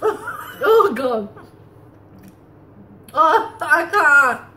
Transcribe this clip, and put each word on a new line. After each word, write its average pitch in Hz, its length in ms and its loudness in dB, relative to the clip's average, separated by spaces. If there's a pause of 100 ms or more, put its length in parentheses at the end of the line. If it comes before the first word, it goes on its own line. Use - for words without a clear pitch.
<laughs> - 320 -6 (260)
Oh, 440 360 2
God. 226 340 -6 (1800)
Oh, 440 480 0
I 330 240 0
can't. 285 560 2 (160)